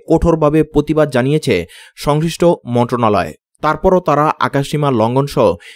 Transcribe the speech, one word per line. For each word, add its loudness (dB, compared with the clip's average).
কঠোরভাবে 2
প্রতিবাদ 0
জানিয়েছে 0
সংশ্লিষ্ট -2
মন্ত্রণালয়। 0
তারপরও 0
তারা 0
আকাশসীমা -2
লঙ্ঘন 0
সহ 2